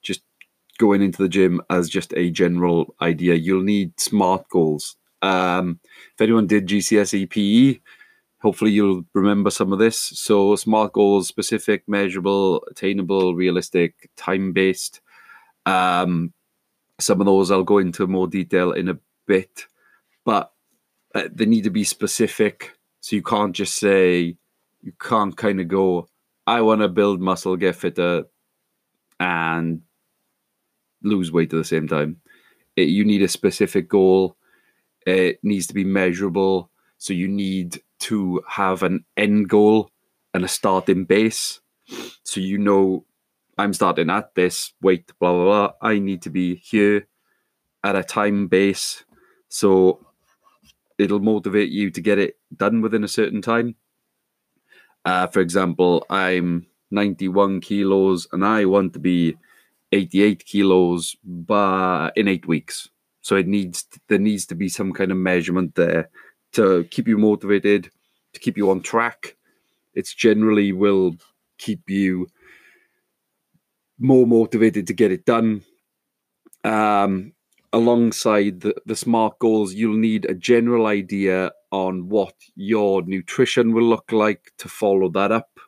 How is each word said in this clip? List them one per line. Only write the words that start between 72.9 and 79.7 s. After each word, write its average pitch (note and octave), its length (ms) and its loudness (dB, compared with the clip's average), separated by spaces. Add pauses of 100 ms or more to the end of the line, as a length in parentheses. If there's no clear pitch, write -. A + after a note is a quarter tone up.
more B2+ 300 6
motivated A2 600 2
to - 60 -4
get G2+ 180 2
it F2+ 140 -4
done. A2+ 380 0 (1000)
Um, G#2 720 0 (400)
alongside A2 880 2
the, G#2 140 -2 (100)
the A2 100 -6
smart A2+ 440 -2
goals, A2 340 2